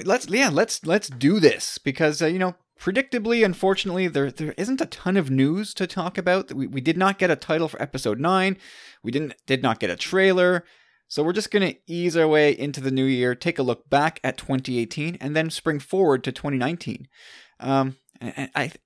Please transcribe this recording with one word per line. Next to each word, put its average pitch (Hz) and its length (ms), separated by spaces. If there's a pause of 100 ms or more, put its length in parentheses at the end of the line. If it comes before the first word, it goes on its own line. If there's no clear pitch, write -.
let's, 226 220
yeah, 240 220
let's, 165 360
let's 180 240
do 139 300
this - 400
because, 147 420
uh, 160 60
you 175 100
know, 185 160 (260)
predictably, 233 640
unfortunately, 185 640
there, 139 220
there 151 300
isn't 262 220
a - 40
ton - 320
of 139 140
news 151 420
to 185 140
talk 180 320
about. 180 340
We, 135 140
we 135 140
did 160 160
not 190 200
get 180 140
a 147 40
title 160 320
for - 140
episode 123 380
nine. 185 380 (440)
We - 80
didn't, 139 240 (140)
did 131 160
not 165 160
get 101 100
a 87 60
trailer. 180 680 (460)
So - 120
we're 170 120
just 202 180
gonna 196 240 (100)
ease 170 320
our 160 100
way 151 300
into 139 240
the 135 80
new 131 160
year, 123 300
take 170 240
a 135 40
look 120 240
back 147 360
at 131 120
twenty 131 440
eighteen, 156 420
and 147 140
then 160 160
spring 156 260
forward 143 460
to 131 80
twenty 139 260
nineteen. 151 500 (520)
Um, 135 380 (220)
and, 120 160
and - 200
I, 151 160 (140)